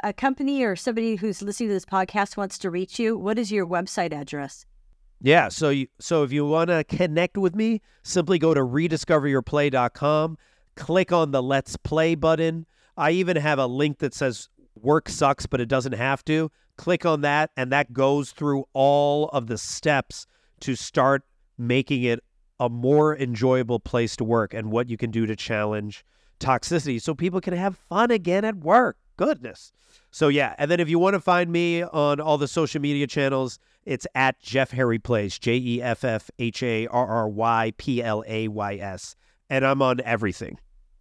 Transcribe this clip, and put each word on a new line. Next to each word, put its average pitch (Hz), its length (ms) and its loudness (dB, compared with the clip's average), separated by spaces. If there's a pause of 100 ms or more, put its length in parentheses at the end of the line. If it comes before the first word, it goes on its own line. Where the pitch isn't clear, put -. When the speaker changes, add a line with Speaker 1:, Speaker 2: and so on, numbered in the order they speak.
Speaker 1:
a 208 100 -4
company 269 520 0
or 202 100 0
somebody 226 400 -2
who's 196 260 -4
listening 202 280 -6
to 202 60 0
this 185 100 -4
podcast 190 520 -2
wants 196 220 -6
to 190 100 -4
reach 180 300 -6
you, 226 180 0
what 208 220 -2
is 208 140 -4
your 202 120 0
website 175 480 -2
address? 143 540 -10 (540)
Speaker 2:
Yeah, 139 280 6
so 151 220 0
you, 139 160 0 (140)
so 160 220 2
if 131 100 -2
you 147 120 0
wanna 160 400 2
connect 175 540 0
with 185 160 0
me, 220 260 0 (220)
simply 175 360 0
go 160 140 4
to 143 100 4
rediscover 147 640 0
your 135 140 2
play 147 300 0
dot 123 240 0
com, 151 420 0 (400)
click 170 360 0
on 165 180 4
the 135 120 2
Let's 135 360 -2
Play 160 360 2
button. 160 520 0 (320)
I 160 140 2
even 180 260 2
have 147 200 0
a 131 80 2
link 139 340 0
that 135 120 -2
says - 380 -4 (240)
"Work 139 340 2
sucks, - 380 0
but 127 160 -2
it 117 60 -6
doesn't 131 260 0
have 127 320 -2
to." 156 240 0 (260)
Click 175 300 0
on 156 160 2
that, 147 340 2
and 127 160 -2
that 139 220 0
goes 135 380 2
through 139 420 -2
all 143 560 2
of 123 160 -2
the 113 100 -4
steps - 680 -2 (340)
to 131 140 -4
start 139 480 2 (340)
making 123 460 0
it 117 200 0 (380)
a 123 80 0
more 143 480 4
enjoyable 123 640 0
place 117 360 -2
to 120 80 -4
work 110 280 0
and 110 180 -8
what 120 200 0
you 110 80 -6
can 117 120 -4
do 113 140 0
to 107 120 -4
challenge 107 680 -4 (340)
toxicity 131 640 -2
so 156 140 -4
people 175 260 -2
can 180 140 -4
have 190 240 -4 (100)
fun 226 220 2
again 190 340 0
at 220 120 -4
work. 190 420 2 (180)
Goodness. 214 560 -4 (380)
So 151 180 2
yeah, 139 300 2
and 147 120 0
then 175 100 2
if 160 80 0
you 170 100 2
wanna 190 220 2
find 175 300 2
me 170 320 0
on 147 380 0
all 151 160 2
the 139 120 -2
social 156 320 -2
media 143 260 0
channels, 135 520 -2 (260)
it's 131 300 -6
at 131 260 0
Jeff 131 300 -2
Harry 123 280 2
Plays, 104 400 -2
J 120 180 0
E 120 260 -2
F 120 220 -4
F 110 340 -2
H 117 240 -4
A 113 240 -2
R 123 200 0
R 110 220 0
Y 113 480 0
P 120 260 -2
L 110 240 -2
A 110 220 -4
Y 104 280 -6
S. 95 380 -12 (360)
And 135 140 0
I'm 135 180 4
on 127 180 2
everything, 113 580 -4 (420)